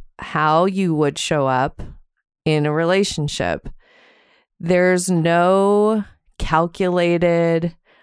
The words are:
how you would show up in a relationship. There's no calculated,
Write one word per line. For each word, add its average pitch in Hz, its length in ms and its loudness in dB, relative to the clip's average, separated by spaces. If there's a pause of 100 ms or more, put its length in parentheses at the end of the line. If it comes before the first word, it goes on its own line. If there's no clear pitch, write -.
(200)
how 156 460 0
you 190 280 -2
would 151 240 0
show 147 300 -2
up 131 340 -2 (640)
in 151 220 0
a 151 60 0
relationship. 156 1000 -2 (880)
There's 180 500 0
no 196 960 2 (340)
calculated, 170 1400 0 (280)